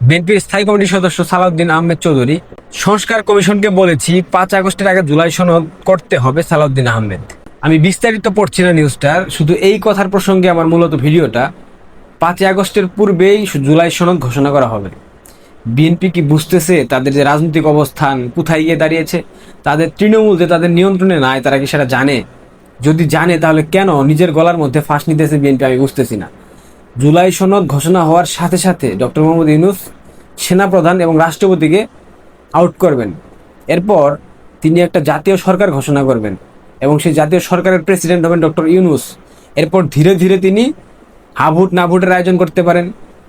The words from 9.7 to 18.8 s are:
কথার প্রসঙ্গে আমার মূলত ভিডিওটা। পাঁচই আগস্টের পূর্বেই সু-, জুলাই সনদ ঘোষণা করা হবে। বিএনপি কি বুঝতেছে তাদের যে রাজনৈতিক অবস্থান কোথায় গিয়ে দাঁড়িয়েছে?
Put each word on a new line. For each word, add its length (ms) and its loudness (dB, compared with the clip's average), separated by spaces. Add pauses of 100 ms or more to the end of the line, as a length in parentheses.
কথার 260 0
প্রসঙ্গে 420 2
আমার 160 0
মূলত 280 2
ভিডিওটা। 580 0 (680)
পাঁচই 260 -2
আগস্টের 400 -2
পূর্বেই 600 0
সু-, 180 -4
জুলাই 260 2
সনদ 300 0
ঘোষণা 300 -2
করা 180 0
হবে। 200 -8 (800)
বিএনপি 440 0
কি 120 -2
বুঝতেছে 640 0
তাদের 260 -2
যে 100 2
রাজনৈতিক 420 0
অবস্থান 680 -2
কোথায় 280 -2
গিয়ে 140 0
দাঁড়িয়েছে? 460 -2 (400)